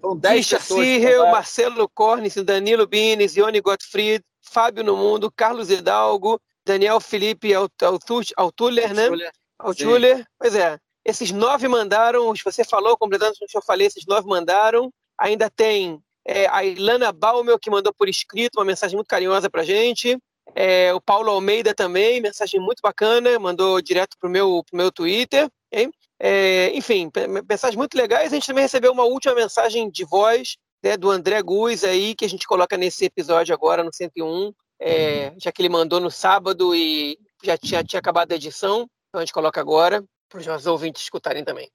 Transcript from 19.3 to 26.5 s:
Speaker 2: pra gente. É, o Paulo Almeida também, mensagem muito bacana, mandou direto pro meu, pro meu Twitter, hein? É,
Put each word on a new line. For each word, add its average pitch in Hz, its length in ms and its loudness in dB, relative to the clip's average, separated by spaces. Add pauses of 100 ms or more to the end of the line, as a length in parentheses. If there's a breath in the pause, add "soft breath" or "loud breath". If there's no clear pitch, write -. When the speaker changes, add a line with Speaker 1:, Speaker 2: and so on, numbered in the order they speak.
Speaker 2:
pra 165 120 -2
gente. 226 540 0 (380)
É, 185 400 4
o 185 80 -4
Paulo 214 280 2
Almeida 202 440 0
também, 208 480 0
mensagem 202 360 -4
muito 190 240 -4
bacana, 233 560 2
mandou 185 440 0
direto 185 360 -2
pro 180 120 -6
meu, 185 360 2
pro 175 120 -10
meu 180 120 2
Twitter, 233 560 0 (240)
hein? 240 200 0 (280)
É, 190 560 2